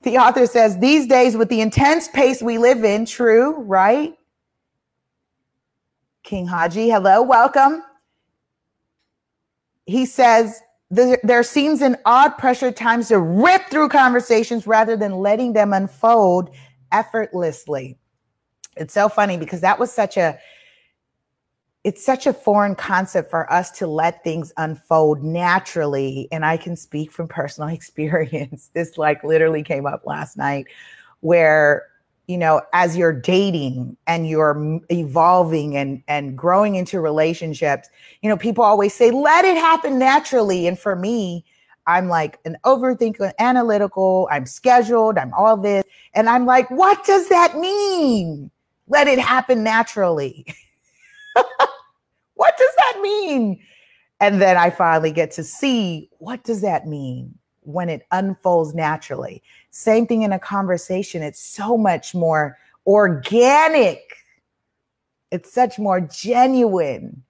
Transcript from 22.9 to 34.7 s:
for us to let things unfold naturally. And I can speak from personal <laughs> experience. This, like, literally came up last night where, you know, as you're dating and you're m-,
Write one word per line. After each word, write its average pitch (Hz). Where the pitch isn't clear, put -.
for 165
us 170
to -
let 160
things 160
unfold 156
naturally. 151
And 156
I 160
can 165
speak 151
from 165
personal 151
<laughs> 165
experience. 151
This, 165
like, 151
literally 160
came 143
up 143
last 147
night 139
where, 156
you 180
know, 160
as 170
you're 170
dating 143
and 170
you're 156
m-, 156